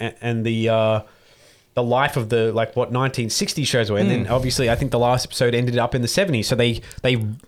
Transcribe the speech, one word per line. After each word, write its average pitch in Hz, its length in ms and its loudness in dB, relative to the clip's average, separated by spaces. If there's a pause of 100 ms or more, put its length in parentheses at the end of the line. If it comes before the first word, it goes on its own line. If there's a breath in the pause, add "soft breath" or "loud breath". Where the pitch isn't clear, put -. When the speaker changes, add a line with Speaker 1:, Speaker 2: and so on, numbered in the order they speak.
Speaker 1:
and, 117 200 -6
and 117 240 -2
the, 113 240 0
uh, 110 320 2 (720 soft breath)
the 123 100 -2
life 127 340 2
of 113 120 -4
the, 113 240 2
like, 110 220 -2
what 120 160 0
nineteen 127 380 -2
sixty 160 360 -2
shows 113 260 0
were. 101 80 2
And 98 100 4
then 117 160 0
Speaker 2:
Mm. 107 60 -2
Speaker 1:
obviously 127 380 0
I 117 60 2
think 135 160 -2
the 120 60 0
last 120 300 2
episode 120 260 0
ended 120 240 0
up 120 160 0
in 127 80 0
the 120 60 0
seventies. 156 400 0
So 131 80 0
they, 120 240 2 (240 loud breath)
they 131 140 2 (300)